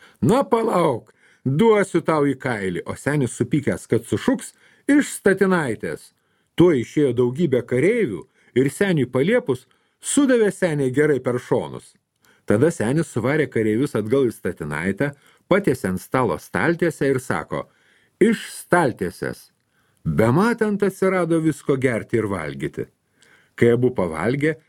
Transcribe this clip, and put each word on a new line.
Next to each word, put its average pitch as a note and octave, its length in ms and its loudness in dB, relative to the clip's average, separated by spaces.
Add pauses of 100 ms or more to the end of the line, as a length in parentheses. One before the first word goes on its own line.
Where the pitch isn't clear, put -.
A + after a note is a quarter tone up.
(220)
"Na, B3 220 4
palauk, G#3 680 0 (320)
duosiu F#3+ 560 2
tau D#3 240 0
į C3+ 120 0
kailį." G2 480 -4
O F#2 100 -8
senis C#3 440 -2
supykęs, A#2+ 480 -2
kad A2+ 180 0
sušuks: - 480 -2 (340)
"Iš C#4+ 180 4 (140)
statinaitės!" F3+ 960 0 (420)
Tuo F3 160 6
išėjo C3 420 0
daugybė B2 520 0
kareivių C#3+ 560 0 (340)
ir C3 140 2
seniui D#3+ 420 0
paliepus, F3 560 -2 (320)
sudavė A#3+ 520 2
seniai D3 400 -2
gerai C#3+ 280 2
per B2 200 -2
šonus. D#2 540 -4 (520)
Tada A#2+ 260 4
senis C3+ 360 -2
suvarė C3+ 400 -2
kareivius A2+ 480 -2
atgal A#2+ 320 0
į A2 80 -2
statinaitę, F2+ 800 -4 (380)
patiesė D3+ 420 0
ant F#2 80 -6
stalo A2+ 360 -2
staltiesę D3+ 720 -2
ir B2+ 100 0
sako: D2+ 500 -6 (500)
"Iš A3 320 0
staltiesės." G2 1000 -2 (540)
Bematant G3+ 800 2
atsirado F#3 560 0
visko D#3 380 0
gerti A#2+ 400 -2
ir G#2+ 100 0
valgyti. E2 580 -6 (680)
Kai A#2 200 4
abu B2 200 0
pavalgė, A2 600 -2 (140)